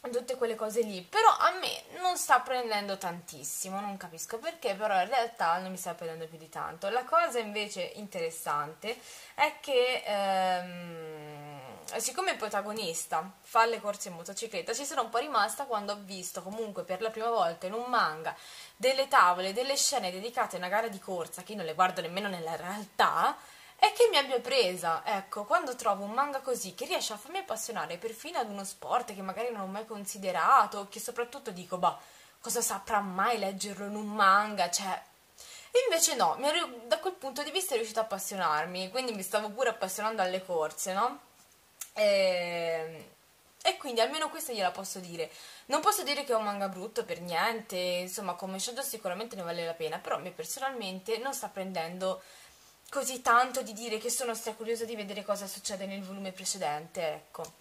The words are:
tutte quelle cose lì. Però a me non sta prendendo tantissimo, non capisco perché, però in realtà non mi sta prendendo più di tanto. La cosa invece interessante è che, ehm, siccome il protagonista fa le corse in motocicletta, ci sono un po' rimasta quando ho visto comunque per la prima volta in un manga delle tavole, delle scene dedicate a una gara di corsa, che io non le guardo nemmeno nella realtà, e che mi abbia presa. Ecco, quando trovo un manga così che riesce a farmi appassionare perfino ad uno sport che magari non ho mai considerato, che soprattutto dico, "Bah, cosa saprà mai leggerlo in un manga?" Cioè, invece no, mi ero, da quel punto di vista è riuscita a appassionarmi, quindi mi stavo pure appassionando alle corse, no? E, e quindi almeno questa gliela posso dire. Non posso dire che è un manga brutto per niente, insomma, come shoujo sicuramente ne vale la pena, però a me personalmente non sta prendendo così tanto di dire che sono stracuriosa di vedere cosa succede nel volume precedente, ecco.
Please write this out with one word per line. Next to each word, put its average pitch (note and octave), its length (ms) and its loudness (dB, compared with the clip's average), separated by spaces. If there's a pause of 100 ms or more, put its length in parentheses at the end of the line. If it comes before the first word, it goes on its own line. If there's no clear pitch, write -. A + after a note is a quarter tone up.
tutte B3 280 -2
quelle A3+ 180 0
cose A3 240 0
lì. G3+ 220 0
Però G#4+ 260 6
a - 320 6
me - 400 -6
non F4+ 160 2
sta C4+ 240 6
prendendo A3 580 0
tantissimo, F3 840 -6
non G3 160 -6
capisco F3 400 -8
perché, B3 380 -2
però G#3 260 2
in G3 80 2
realtà A#3 480 2
non F#3 140 -4
mi F#3 60 -8
sta F3 160 -6
prendendo E3 320 -8
più D#3+ 120 -16
di D#3+ 100 -16
tanto. D#3+ 400 -6
La A#3+ 160 0
cosa D#4+ 360 4
invece G#3 420 -4 (140)
interessante E3 1000 -4 (380)
è D4+ 240 4
che, B3+ 460 2
ehm, E3+ 1900 -2
siccome F4+ 340 -2
il B3+ 60 -2
protagonista G3+ 920 -2 (120)
fa A3+ 240 4
le A3+ 160 0
corse G3+ 260 -6
in F3 80 -10
motocicletta, G3 580 -6
ci C#4 120 -4
sono C#4 160 0
un A3+ 80 -2
po' A3+ 80 0
rimasta C4 480 2
quando G#3 260 -2
ho G#3 80 -4
visto F#3 420 -8
comunque G3 440 -6
per F#3 160 -4
la A3 80 0
prima A3 200 -2
volta F3+ 360 2
in F#3+ 80 -4
un A#3+ 160 -4
manga E3 440 2 (440)
delle C4+ 320 2
tavole, F#3 420 8
delle B3+ 240 0
scene A3 360 2
dedicate G#3 440 -2
a F3 40 -4
una F3+ 100 -2
gara A3 180 2
di G3 120 -6
corsa, F3+ 440 -6
che - 80 -12
io G#3 60 -6
non F3 80 -4
le D#3 80 -4
guardo F#3 260 4
nemmeno F#3 300 -2
nella E3 260 -4
realtà, F#3+ 800 2 (480)
e G#4 100 6
che A#4 180 8
mi D#4 60 6
abbia C4 220 2
presa. F3+ 640 2
Ecco, G#3 400 -2
quando C#4+ 320 0
trovo G3+ 280 0
un G3+ 80 -6
manga C4+ 300 0
così G#3 340 -4
che C4 100 -4
riesce D4+ 280 -2
a G#3 40 -8
farmi E4+ 220 -8
appassionare G3 580 -6
perfino A3+ 400 -6
ad A#3+ 100 0
uno G3+ 160 -8
sport G3+ 520 -2
che F#3+ 80 -8
magari G#3 280 -4
non G#3 100 -6
ho F#3+ 40 -4
mai G#3 220 -8
considerato, G3+ 1000 2
che A3+ 120 -12
soprattutto A#3+ 500 -6
dico, F3+ 300 -6
"Bah, F3 180 4 (420)
cosa A#3+ 220 0
saprà G#3+ 380 0
mai G3+ 400 2
leggerlo G3 480 -4
in G#3 80 -6
un G#3+ 180 -4
manga?" G3+ 560 6
Cioè, F#3+ 320 -2 (840)
invece E4 280 4
no, F#3+ 220 6
mi C4 100 0
ero, D#4+ 220 2 (160)
da D#4 140 2
quel F#4 140 -2
punto C4+ 280 -8
di D4+ 80 -4
vista F#4 240 0
è A#3 40 2
riuscita A3 240 0
a - 20 2
appassionarmi, F#3 880 0
quindi B3 220 -2
mi F#3+ 100 -6
stavo G#3+ 260 -2
pure A#3 200 2
appassionando G#3+ 520 -2
alle F#3 240 0
corse, E3+ 480 -2
no? B3 260 2 (720)
E, F3 1160 2 (540)
e F#4 140 2
quindi A#3+ 240 0
almeno D#4 280 2
questa D#4 240 -6
gliela F#3 180 2
posso G3 280 -8
dire. E3+ 320 -8 (360)
Non D4 140 2
posso G4+ 220 4
dire C#4 200 0
che A#3+ 100 0
è - 20 6
un A3 80 4
manga G3+ 260 -2
brutto F#3+ 340 -4
per - 180 -6
niente, F#3+ 560 0
insomma, F3+ 560 -2
come F#3+ 260 -6
shoujo B3 240 -4
sicuramente G#3+ 520 -6
ne F#3+ 60 -8
vale E3+ 240 -4
la E3 80 -4
pena, D#3+ 240 -4
però - 200 -2
a - 20 -4
me F3 120 -8
personalmente A3 840 -4
non B3+ 160 -4
sta G#3+ 140 -6
prendendo F#3 760 -4 (720)
così B3+ 300 -2
tanto B3+ 400 6
di G#3+ 100 -8
dire A3 280 -4
che A#3 100 -2
sono A#3 240 0
stracuriosa A3 500 -4
di A3+ 140 -4
vedere G3+ 260 -6
cosa G3 240 -2
succede G3 380 -6
nel G3 180 -6
volume F#3+ 300 -8
precedente, E3+ 720 -4
ecco. D3+ 540 -8